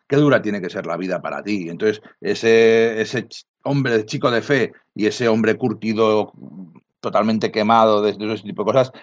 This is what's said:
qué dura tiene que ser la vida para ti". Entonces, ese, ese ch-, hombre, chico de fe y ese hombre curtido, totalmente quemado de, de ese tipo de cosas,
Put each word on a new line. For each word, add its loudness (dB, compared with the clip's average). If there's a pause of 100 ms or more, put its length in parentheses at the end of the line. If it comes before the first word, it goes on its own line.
qué 0
dura 4
tiene -4
que -6
ser -8
la -4
vida -4
para -8
ti". -4
Entonces, -2 (180)
ese, 2
ese -6
ch-, -20 (180)
hombre, 0
chico -4
de 0
fe 0 (220)
y -2
ese -2
hombre 2
curtido, -2 (680)
totalmente 0
quemado 4
de, 0
de -6
ese -8
tipo -8
de 0
cosas, 2 (120)